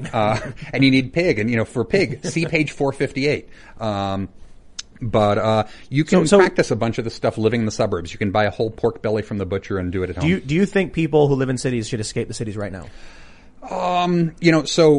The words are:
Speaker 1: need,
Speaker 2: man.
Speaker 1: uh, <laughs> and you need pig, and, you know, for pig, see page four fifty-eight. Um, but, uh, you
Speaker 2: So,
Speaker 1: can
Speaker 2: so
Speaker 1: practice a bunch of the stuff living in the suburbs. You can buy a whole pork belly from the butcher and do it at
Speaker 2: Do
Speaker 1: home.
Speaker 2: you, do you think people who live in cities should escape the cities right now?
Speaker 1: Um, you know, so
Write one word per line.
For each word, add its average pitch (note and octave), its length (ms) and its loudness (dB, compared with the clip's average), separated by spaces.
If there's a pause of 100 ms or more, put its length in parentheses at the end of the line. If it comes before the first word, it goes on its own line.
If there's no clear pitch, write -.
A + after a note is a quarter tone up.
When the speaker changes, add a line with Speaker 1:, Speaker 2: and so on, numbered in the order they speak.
Speaker 1:
need, - 20 -10
Speaker 2:
man. - 120 -10
Speaker 1:
uh, A2 380 0 (100)
<laughs> - 100 -16
and B2 100 0
you C3+ 80 6
need C3 220 2
pig, E3+ 260 2
and, G#2+ 100 0
you A#2+ 100 0
know, A2 60 2
for A#2 200 -2
pig, E3+ 420 -2
see E3 180 -2
page D#3 280 -2
four C#3 200 0
fifty-eight. C3+ 560 -2 (300)
Um, G2 520 -4 (720)
but, G#2 340 4
uh, A2 280 2 (260)
you C#3+ 160 0
Speaker 2:
So, F#3 140 6
Speaker 1:
can D#3+ 60 2
Speaker 2:
so G3+ 120 6
Speaker 1:
practice F#3 320 4
a C3 60 0
bunch A2+ 200 -2
of A#2 80 -4
the A2+ 60 -6
stuff - 260 -4
living A2 240 2
in A2 60 0
the G#2+ 40 -2
suburbs. G2+ 440 -4
You - 40 -14
can G#2 120 -2
buy G#2+ 140 2
a G2+ 60 0
whole A2+ 200 -4
pork - 320 -2
belly G#2+ 180 0
from G#2 160 -6
the G2+ 80 -2
butcher G2 320 -4
and F2+ 160 -4
do F#2 100 -2
it F2+ 60 -4
at F2+ 80 -6
Speaker 2:
Do - 60 -6
Speaker 1:
home. D#3 80 2
Speaker 2:
you, F#3 100 2
do C3+ 140 -4
you F#3 100 4
think F#3+ 300 -2
people D3+ 340 2
who C#3+ 60 4
live C3 160 0
in B2+ 80 -2
cities A#2+ 280 -4
should A2+ 140 -6
escape A2 280 -6
the - 60 -10
cities G#2+ 220 -8
right G2+ 160 -8
now? F2+ 140 -12 (840)
Speaker 1:
Um, F3+ 680 0
you E3 120 4
know, D#3 120 4
so D#3 340 4